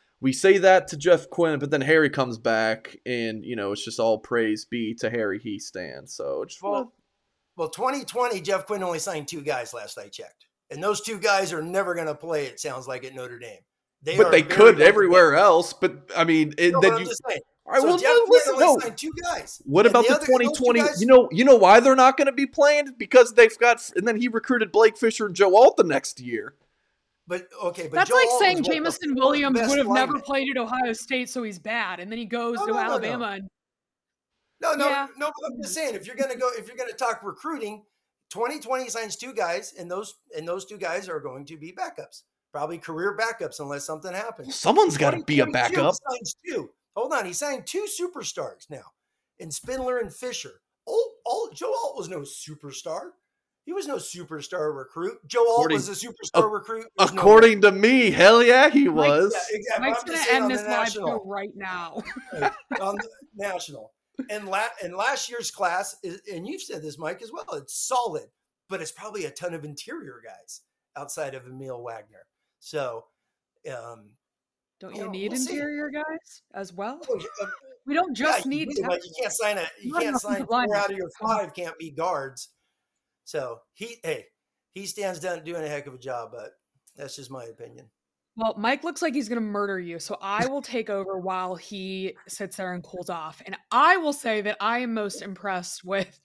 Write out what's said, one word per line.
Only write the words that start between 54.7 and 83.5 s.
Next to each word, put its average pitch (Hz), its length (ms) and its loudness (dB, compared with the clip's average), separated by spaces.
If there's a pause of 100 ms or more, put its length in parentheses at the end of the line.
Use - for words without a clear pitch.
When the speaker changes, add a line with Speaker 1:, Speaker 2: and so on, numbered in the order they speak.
Speaker 2:
recruit. 165 500 -10
Joe 233 220 2
Alt 233 120 4
Speaker 1:
According - 180 2
Speaker 2:
was 131 120 -6
a - 20 -10 (160)
superstar - 320 -2
Speaker 1:
ac-, 220 120 4
Speaker 2:
recruit. 214 360 -8 (100)
There's 180 160 2
no 190 80 -2
Speaker 1:
according 220 400 10
Speaker 2:
way. 208 80 10
Speaker 1:
to - 20 8
me, 220 400 6
hell 226 320 8
yeah, 254 260 8
he 285 200 6
Speaker 3:
Mike's 156 80 0
Speaker 1:
was. 151 360 4
Speaker 2:
Yeah, 214 240 -6
exactly. 226 320 -4
Speaker 3:
Mike's 240 120 -2
Speaker 2:
I'm - 60 -16
just - 0 -
Speaker 3:
gonna 330 180 -4
Speaker 2:
saying - 100 4
Speaker 3:
end 269 80 2
Speaker 2:
on - 80 0
the - 60 -2
Speaker 3:
this 208 100 -8
live 214 220 -2
show 208 160 -8
Speaker 2:
national. 202 200 -4
Speaker 3:
right 196 300 -10
now. 180 480 -12 (140)
<laughs> 784 160 -18
Speaker 2:
Right, - 180 -4 (300)
on - 160 -4
the 220 120 -10 (280)
national. 175 560 -10 (360)
And 208 200 -10
la-, 202 180 -2 (160)
and 175 100 -10
last 240 360 -4
year's 240 200 -10
class, 190 540 -4
is, 185 180 -12 (100)
and 175 140 -12
you've 311 160 -12
said 170 200 -14
this, 151 160 -12
Mike, 165 240 -10
as 226 100 -18
well, 330 220 -14
it's 143 200 -12
solid, 233 520 -4 (420)
but 190 140 -10
it's 151 100 -12
probably 208 340 -12
a 226 60 -10
ton 175 220 -10
of 160 100 -12
interior 151 640 -16
guys - 360 -20 (360)
outside 139 380 -10
of 127 120 -18
Emil 131 340 -14
Wagner. 107 440 -18 (360)
So, 127 440 -10 (640)
um, 117 420 -16 (680)
Speaker 3:
Don't 190 160 -20
Speaker 2:
you 208 40 -14
Speaker 3:
you 196 60 -12
Speaker 2:
know, 196 60 -12
Speaker 3:
need 196 200 -8
Speaker 2:
we'll 254 100 -6
see. 254 120 -8
Speaker 3:
interior 294 360 -10
guys 311 540 -14 (100)
as 190 180 -14
well? 214 380 -12
Speaker 2:
Oh, 480 100 -4
yeah, - 260 -12
um, - 60 -12 (340)
Speaker 3:
We 285 100 -6
don't 330 220 -2
Speaker 2:
yeah, 247 80 -4
Speaker 3:
just 285 200 0
Speaker 2:
you 269 60 -4
Speaker 3:
need 302 180 -6
Speaker 2:
do, 294 140 -6
but - 80 -6
Speaker 3:
tackles. - 140 -6
Speaker 2:
you - 140 -20
can't 208 140 -6
sign 208 240 -2
a, 170 80 -6 (160)
you 254 100 -10
Speaker 3:
Not 339 100 -4
Speaker 2:
can't - 80 -2
Speaker 3:
enough 262 120 -4
Speaker 2:
sign 208 120 -8
Speaker 3:
offensive 208 180 -6
linemen. 226 240 0
Speaker 2:
four - 20 0
out 202 140 -2
of 196 60 -10
your 180 120 -10 (100)
five 214 340 -4
can't 165 240 -12
be 165 140 -14
guards. 139 580 -6 (760)
So 127 340 -10 (140)